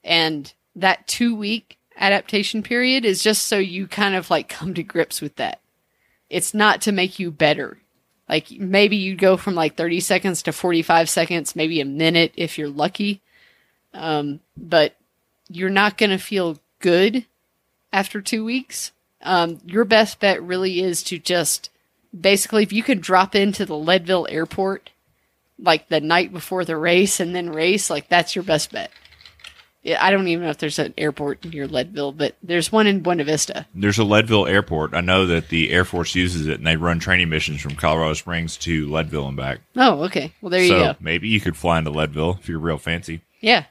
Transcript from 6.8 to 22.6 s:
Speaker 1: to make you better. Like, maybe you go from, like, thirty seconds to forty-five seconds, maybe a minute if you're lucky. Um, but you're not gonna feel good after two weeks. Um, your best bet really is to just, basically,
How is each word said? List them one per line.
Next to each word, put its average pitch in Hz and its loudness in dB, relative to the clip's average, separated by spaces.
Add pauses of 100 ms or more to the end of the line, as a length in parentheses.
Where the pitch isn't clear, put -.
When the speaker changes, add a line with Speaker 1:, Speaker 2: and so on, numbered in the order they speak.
Speaker 1:
to 208 0
make 185 -2
you 175 -4
better. 147 0 (500)
Like, 156 -2
maybe 202 2
you 190 -4
go 190 6
from, 190 -4
like, 160 0
thirty 170 0
seconds 185 0
to 156 -4
forty-five 165 2
seconds, 165 -2
maybe 160 0
a 139 -2
minute 160 2
if 165 -6
you're 151 -6
lucky. 190 -2 (720)
Um, 151 -4 (160)
but 165 2 (520)
you're 180 -6
not 196 2
gonna 202 2
feel 180 -2 (200)
good 196 4 (680)
after 196 -2
two 220 -4
weeks. 247 -6 (280)
Um, 170 0
your 196 2
best 214 4
bet 196 2
really 185 -2
is 180 -2
to 180 -8
just, 175 -2 (500)
basically, 196 4